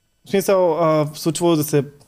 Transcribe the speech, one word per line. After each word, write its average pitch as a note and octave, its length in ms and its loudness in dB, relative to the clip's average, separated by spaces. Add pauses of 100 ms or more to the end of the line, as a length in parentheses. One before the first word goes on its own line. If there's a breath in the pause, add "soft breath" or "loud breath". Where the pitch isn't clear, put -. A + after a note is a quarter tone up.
(240)
В - 60 -20
смисъл, F#3 440 2
а, D#3 400 0
случвало E3+ 420 0
да D3 80 0
се, D3 200 0 (220)